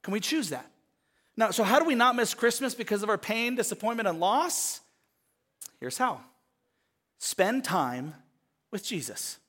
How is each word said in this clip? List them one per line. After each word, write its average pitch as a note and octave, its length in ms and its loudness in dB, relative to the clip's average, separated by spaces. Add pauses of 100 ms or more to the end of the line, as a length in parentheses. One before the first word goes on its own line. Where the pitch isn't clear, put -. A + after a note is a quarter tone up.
Can F#3+ 100 -4
we G#3+ 60 0
choose A#3+ 300 -2
that? B2+ 200 -8 (680)
Now, A3 160 2
so A3 120 2
how A3 160 6
do E4 60 4
we D4+ 100 4
not A#3+ 200 6
miss A#3+ 180 0
Christmas A#3+ 420 0
because G#3 260 -2
of G#3 80 -2
our G#3 80 2
pain, A#3 380 -2
disappointment, A3+ 520 -2
and E3 120 0
loss? B3+ 640 0 (1000)
Here's B2+ 180 -8
how. A#3+ 240 -2 (960)
Spend A3+ 460 0
time C#3 500 -2 (580)
with G3+ 140 -8
Jesus. - 640 -8